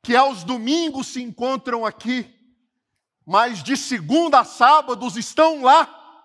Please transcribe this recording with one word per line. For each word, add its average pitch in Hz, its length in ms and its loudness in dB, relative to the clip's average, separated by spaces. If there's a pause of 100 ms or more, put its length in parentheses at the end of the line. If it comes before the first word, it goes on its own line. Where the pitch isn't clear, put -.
Que 240 120 -2
aos 254 280 2
domingos 262 640 -4
se 247 140 -12
encontram 240 640 -6
aqui. 240 500 -8 (880)
Mas 202 380 0
de 233 160 -2
segunda 262 640 0
a 220 40 2
sábados 240 720 0
estão 311 460 0
lá. 277 380 4 (260)